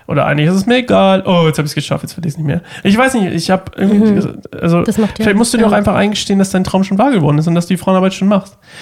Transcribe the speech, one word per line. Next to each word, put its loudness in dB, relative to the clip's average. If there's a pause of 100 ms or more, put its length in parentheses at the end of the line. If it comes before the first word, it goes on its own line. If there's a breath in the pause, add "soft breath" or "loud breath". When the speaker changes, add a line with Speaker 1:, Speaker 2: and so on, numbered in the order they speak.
Speaker 1:
oder 0
eigentlich 0
ist 0
es 0
mir 2
egal. 2
Oh, 2
jetzt -2
hab 0
ich's -8
geschafft, -4
jetzt -12
verdien's -6
nicht -6
mehr.“ -2 (220 loud breath)
Ich 4
weiß 2
nicht, 0
ich -4
hab -2
irgendwie, 2
Speaker 2:
Mhm. -2 (240)
Speaker 1:
also 2
Speaker 2:
Das -2
macht -2
ja -4
Speaker 1:
vielleicht 2
musst 0
du 0
dir 4
Speaker 2:
ja. 4
Speaker 1:
auch 2
einfach 0
eingestehen, 0
dass 0
dein 0
Traum 0
schon -2
wahr 2
geworden 2
ist 0
und 2
dass 0
du 0
die -4
Frauenarbeit 0
schon -2
machst. -2 (260 loud breath)